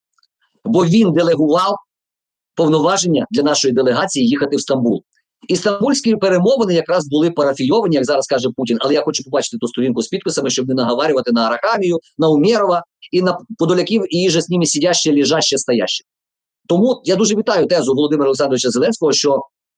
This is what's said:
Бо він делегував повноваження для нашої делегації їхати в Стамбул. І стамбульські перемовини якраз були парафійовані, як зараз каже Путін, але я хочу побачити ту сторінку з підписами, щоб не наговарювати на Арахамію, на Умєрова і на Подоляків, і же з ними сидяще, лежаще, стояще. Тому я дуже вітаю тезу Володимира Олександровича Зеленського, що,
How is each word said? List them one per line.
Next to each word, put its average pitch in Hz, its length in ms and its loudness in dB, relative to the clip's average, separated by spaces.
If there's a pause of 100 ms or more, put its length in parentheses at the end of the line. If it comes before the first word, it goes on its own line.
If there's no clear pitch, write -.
(640)
Бо 185 200 2
він 185 260 4
делегував 170 640 0 (840)
повноваження 151 720 2
для 139 120 0
нашої 139 300 0
делегації 131 540 0
їхати 139 280 0
в - 60 -2
Стамбул. 117 420 -2 (440)
І 180 80 0
стамбульські 214 600 0
перемовини 196 580 2
якраз 165 340 0
були 151 240 0
парафійовані, 151 640 0
як 131 100 0
зараз 135 220 -2
каже 131 280 -2
Путін, 117 240 -2
але 139 140 0
я 147 80 2
хочу - 220 -4
побачити 131 340 -6
ту 117 100 -6
сторінку 120 340 -2
з - 60 -4
підписами, 156 420 -4
щоб 127 180 -4
не 131 60 -2
наговарювати 127 580 0
на 117 160 2
Арахамію, 170 520 -2 (180)
на 160 120 2
Умєрова 175 540 2 (280)
і 180 100 2
на 180 160 0 (200)
Подоляків, 185 520 0
і 175 200 0
же 160 120 0
з - 80 -8
ними 175 160 0
сидяще, 156 500 0
лежаще, 143 420 0
стояще. 113 460 -2 (640)
Тому 214 360 2
я 190 120 0
дуже 208 200 0
вітаю 202 320 0
тезу 139 260 0
Володимира 143 340 0
Олександровича 131 420 0
Зеленського, 131 420 0
що, 139 280 0 (380)